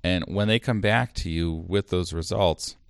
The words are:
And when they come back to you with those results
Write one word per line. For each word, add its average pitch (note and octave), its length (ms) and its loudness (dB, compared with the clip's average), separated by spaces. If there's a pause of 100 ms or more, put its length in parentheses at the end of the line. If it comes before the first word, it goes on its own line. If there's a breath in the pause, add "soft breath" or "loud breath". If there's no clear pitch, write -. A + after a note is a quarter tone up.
And F2+ 240 0
when G#2 200 0
they A2+ 120 2
come A2+ 220 -2
back A2+ 340 2
to - 140 -4
you E2 220 0
with E2+ 380 -2
those F2 240 0
results E2+ 600 0 (140)